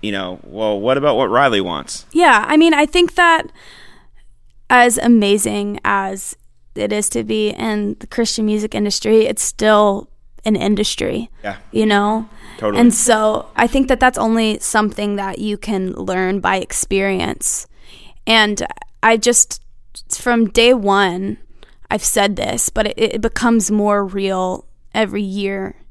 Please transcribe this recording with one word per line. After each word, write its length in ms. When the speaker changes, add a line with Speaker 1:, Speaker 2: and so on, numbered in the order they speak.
Speaker 1:
you 120
know, 300
well, 380
what 160
about 200
what 120
Riley 320
wants? 520
Speaker 2:
Yeah, 360
I 80
mean, 160
I 140
think 300
that 320
as 280
amazing 840
as 520
it 180
is 180
to 140
be 260
in 500
the 60
Christian 400
music 280
industry, 520
it's 160
still 680
an 120
industry, 760
Speaker 1:
Yeah. 140
Speaker 2:
you 120
know? 440
Speaker 1:
Totally. 220
Speaker 2:
And 140
so 600
I 100
think 220
that 100
that's 200
only 420
something 560
that 240
you 180
can 340
learn 480
by 160
experience. 1080
And 380
I 140
just, 460
from 380
day 260
one, 640
I've 140
said 320
this, 320
but 200
it, 80
it 240
becomes 500
more 340
real 600
every 280
year 540